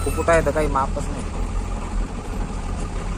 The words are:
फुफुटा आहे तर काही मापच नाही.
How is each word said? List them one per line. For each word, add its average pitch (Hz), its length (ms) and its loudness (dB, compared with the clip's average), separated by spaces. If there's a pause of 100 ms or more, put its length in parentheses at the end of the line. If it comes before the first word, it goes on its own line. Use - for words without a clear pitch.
फुफुटा 160 280 2
आहे 160 140 6
तर 143 40 4
काही 151 160 2
मापच 139 420 2
नाही. 147 140 -4 (2000)